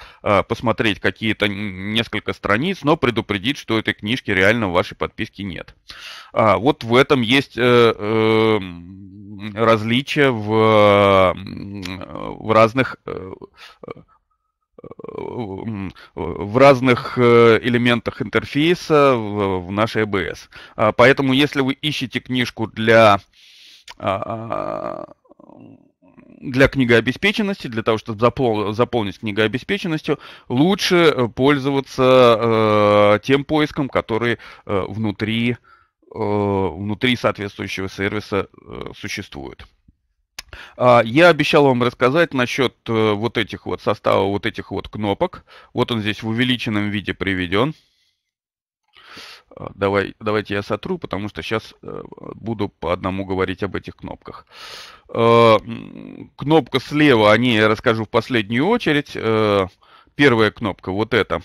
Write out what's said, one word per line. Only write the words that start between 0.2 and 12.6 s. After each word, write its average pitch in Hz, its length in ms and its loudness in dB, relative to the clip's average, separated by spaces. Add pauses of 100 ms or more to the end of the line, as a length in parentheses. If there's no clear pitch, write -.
а, 98 200 2
посмотреть 110 580 -2
какие-то 104 460 -4
н-, 101 480 -8
несколько 110 380 -6
страниц, 143 500 -2
но 151 140 2
предупредит, 113 640 -4
что 110 200 -4
этой 107 160 -4
книжки 113 360 -6
реально 101 380 2
в 87 40 -4
вашей 92 240 -2
подписке - 480 -8
нет. - 300 -14 (580)
А, 107 240 2
вот 123 280 0
в 117 100 0
этом 135 260 4
есть, 120 380 0
э, 120 380 4
э, 110 640 0 (960)
различия 113 760 0
в, 107 220 -4
э, 101 800 4
в 95 1200 -10
разных, 113 440 2 (100)